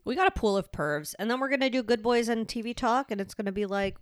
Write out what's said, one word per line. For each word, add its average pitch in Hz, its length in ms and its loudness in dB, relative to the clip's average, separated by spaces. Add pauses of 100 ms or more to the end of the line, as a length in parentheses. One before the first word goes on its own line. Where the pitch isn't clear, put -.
We 247 100 -2
got 381 120 4
a 392 120 0
pool 202 160 4
of 196 160 -2
pervs, 151 480 -2
and 220 100 -2
then 247 100 0
we're 269 100 0
gonna 262 200 2
do 254 140 0
Good 220 200 2
Boys 233 260 4
and 226 180 0
T 233 140 -6
V 233 120 -6
Talk, 254 380 0
and 202 80 -2
it's 196 140 -8
gonna 196 180 -4
be 208 140 -2
like, 196 360 -2